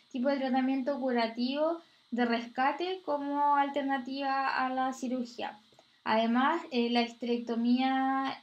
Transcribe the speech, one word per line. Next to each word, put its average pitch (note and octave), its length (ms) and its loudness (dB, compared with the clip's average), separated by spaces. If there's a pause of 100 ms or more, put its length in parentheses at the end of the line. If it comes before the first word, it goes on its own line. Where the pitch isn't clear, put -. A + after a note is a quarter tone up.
(120)
tipo B3+ 160 -2
de C#4+ 120 0
tratamiento C4 600 0
curativo B3+ 800 0 (320)
de A#3+ 140 2
rescate D4 800 -2
como C#4+ 500 0
alternativa C4+ 920 -2 (120)
a C4 120 0
la C4 220 0
cirugía. B3+ 640 -6 (460)
Además, A#3+ 580 2 (100)
eh, A#3+ 180 2
la A#3+ 140 4
histerectomía B3 1400 0